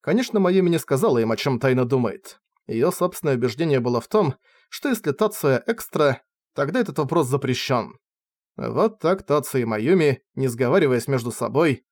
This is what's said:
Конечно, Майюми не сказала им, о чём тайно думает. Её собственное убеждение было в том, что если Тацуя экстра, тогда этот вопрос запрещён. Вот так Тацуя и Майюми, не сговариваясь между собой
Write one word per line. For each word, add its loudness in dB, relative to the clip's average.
Конечно, 0
Майюми 4
не 2
сказала 2
им, 2
о 0
чём -2
тайно 2
думает. -4
Её 0
собственное -2
убеждение 0
было -2
в -18
том, 2
что -6
если -2
Тацуя 0
экстра, -2
тогда -2
этот -2
вопрос 0
запрещён. -2
Вот -2
так 0
Тацуя 0
и -2
Майюми, 2
не -2
сговариваясь 0
между -2
собой -2